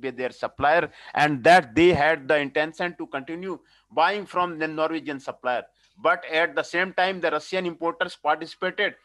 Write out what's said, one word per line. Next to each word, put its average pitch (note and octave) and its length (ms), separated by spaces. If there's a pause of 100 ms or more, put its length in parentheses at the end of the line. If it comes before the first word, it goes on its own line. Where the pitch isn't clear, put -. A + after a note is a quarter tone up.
with B2+ 160
their B2+ 120
supplier C#3+ 600 (240)
and C#3+ 300
that D#3+ 300
they E3+ 200
had D3 340
the D#3 80
intention D#3 640
to D#3+ 80
continue E3+ 520 (320)
buying F3 360
from F3 320
the D#3 100
Norwegian D#3 500
supplier. B2 460 (320)
But E3 300
at D#3+ 280
the - 80
same F3+ 300
time, F#3 300
the E3 80
Russian F3+ 340
importers E3+ 500
participated E3 800 (100)